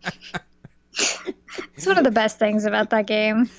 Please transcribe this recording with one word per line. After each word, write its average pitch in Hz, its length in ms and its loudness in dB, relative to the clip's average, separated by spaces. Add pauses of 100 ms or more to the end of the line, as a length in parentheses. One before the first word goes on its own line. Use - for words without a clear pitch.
(1700)
It's 311 120 -8
one 381 100 2
of 349 60 4
the 262 80 4
best 220 300 0
things 208 240 2
about 214 260 0
that 214 160 2
game. 214 420 2 (100)